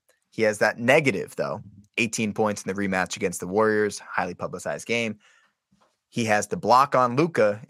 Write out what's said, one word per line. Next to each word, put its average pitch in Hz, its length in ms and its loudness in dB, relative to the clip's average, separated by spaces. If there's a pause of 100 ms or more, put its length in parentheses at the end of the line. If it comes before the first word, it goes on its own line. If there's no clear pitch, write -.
(320)
He 113 100 -8
has 107 160 2
that 110 200 0
negative, 123 600 2
though, 76 240 -4 (360)
eighteen 110 360 -2
points 104 300 -2
in 113 120 -6
the 101 60 -4
rematch 92 340 -2
against 95 240 -4
the 90 80 -8
Warriors, 107 520 0
highly 92 340 -6
publicized 82 540 -10
game. 113 320 -4 (880)
He 120 160 -2
has 104 220 2
the - 100 -4
block 123 380 4
on 123 200 2
Luka 117 540 2